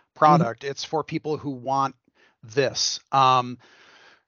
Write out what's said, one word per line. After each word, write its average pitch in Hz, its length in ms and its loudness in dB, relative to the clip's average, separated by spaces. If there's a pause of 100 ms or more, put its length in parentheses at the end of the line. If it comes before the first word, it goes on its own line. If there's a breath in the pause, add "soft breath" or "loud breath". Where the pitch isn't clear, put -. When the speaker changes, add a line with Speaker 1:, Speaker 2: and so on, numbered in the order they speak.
(160)
Speaker 1:
product. 143 480 4
Speaker 2:
Mm-hmm. 139 80 -8
Speaker 1:
It's - 120 -10
for 151 200 -4
people 156 340 -6
who 135 140 -10
want 131 420 -2 (500)
this. 120 560 -2 (120)
Um, 131 480 2 (680 soft breath)